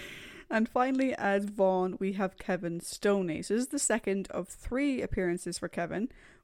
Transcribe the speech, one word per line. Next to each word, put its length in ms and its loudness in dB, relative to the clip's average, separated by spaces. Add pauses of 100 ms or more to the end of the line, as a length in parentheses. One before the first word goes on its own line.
(480)
And 220 2
finally, 460 2
as 300 2
Vaughn, 540 2
we 140 0
have 240 -2
Kevin 420 -2
Stoney. 640 0
So 140 0
this 80 2
is 60 -6
the 100 -4
second 500 0
of 180 -4
three 540 -2
appearances 560 -2
for 100 -6
Kevin. 420 -2 (340)